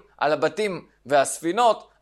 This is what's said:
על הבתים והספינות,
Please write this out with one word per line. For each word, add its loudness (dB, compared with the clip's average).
על 0
הבתים -4
והספינות, 0